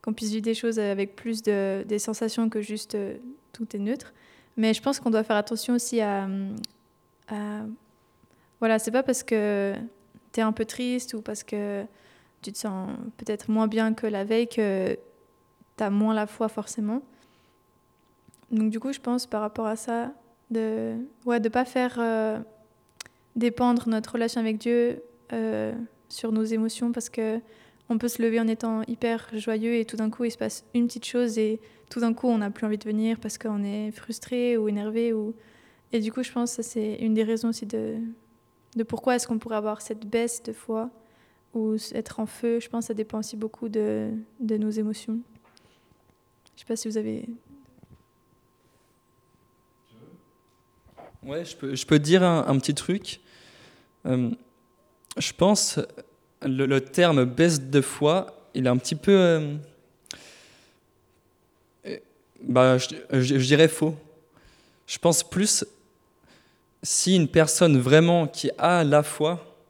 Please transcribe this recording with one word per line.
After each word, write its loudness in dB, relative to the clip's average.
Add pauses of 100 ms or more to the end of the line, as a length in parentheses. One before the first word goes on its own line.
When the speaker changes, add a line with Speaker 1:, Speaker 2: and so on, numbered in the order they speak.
Speaker 1:
qu'on -4
puisse -4
vivre -4
des 0
choses -2
avec -2
plus -6
de, 0
des -2
sensations -2
que -4
juste, -8
euh, -6 (340)
tout -10
est -6
neutre. -6 (420)
Mais 2
je -4
pense -2
qu'on -2
doit 2
faire 0
attention -2
aussi 0
à, -2 (1000)
à, -8 (1000)
voilà, 2
c'est -4
pas 2
parce -2
que 0 (580)
t'es -2
un 2
peu -2
triste -4
ou -8
parce -10
que -6 (580)
tu -12
te -14
sens -6 (260)
peut-être -6
moins 4
bien 0
que -4
la -2
veille 0
que 0 (800)
t'as -2
moins 2
la 0
foi -4
forcément. -4 (1500)
Donc 2
du -4
coup, -6
je -10
pense -2
par -4
rapport -4
à -2
ça, -6 (380)
de, -2 (300)
ouais, 2
de 0
pas 0
faire, -2
euh, 0 (960)
dépendre 2
notre -2
relation -2
avec -2
Dieu, 2 (320)
euh, -2 (340)
sur -6
nos 2
émotions, -2
parce -6
que -2 (480)
on 0
peut 0
se -4
lever 2
en 2
étant -2
hyper -4
joyeux -2
et 0
tout -10
d'un -2
coup, -6
il -2
se -14
passe -6 (120)
une 4
petite -6
chose 0
et 0 (300)
tout -8
d'un 2
coup, -2
on 4
n'a -2
plus -6
envie -2
de -10
venir -2
parce -10
qu'on -4
est -4
frustré -2
ou 0
énervé. -2
Ou... -4 (580)
Et 0
du -2
coup, -6
je -6
pense -2
que -8
ça, -8
c'est -4
une 0
des 2
raisons 0
aussi -6
de, -6 (800)
de -2
pourquoi 0
est-ce -4
qu'on -2
pourrait -6
avoir -4
cette -10
baisse -2
de -8
foi -6 (640)
ou 0
s-, -6
être -8
en -4
feu. -2
Je -10
pense -4
que -16
ça -4
dépend -6
aussi -8
beaucoup -8
de, -2 (280)
de -2
nos 0
émotions. -4 (1400)
Je -20
sais -20
pas -4
si -8
vous -4
avez -6 (4000)
Speaker 2:
Ouais, -8
je -14
peux, -6
je -6
peux 8
dire 6
un, 6
un 4
petit 0
truc. -4 (840)
Euh, 0 (880)
je -4
pense 4 (600)
le, 0
le 4
terme 6
baisse 4
de 4
foi, 2 (260)
il 0
est 6
un 4
petit -2
peu, 2
euh, 6 (2250)
euh, -10 (460)
bah, 6
je, -2 (220)
je, 4
je 2
dirais 8
faux. 0 (920)
Je -10
pense 4
plus 0 (1160)
si 2
une 6
personne 6
vraiment 6
qui -4
a 4
la 6
foi -2 (260)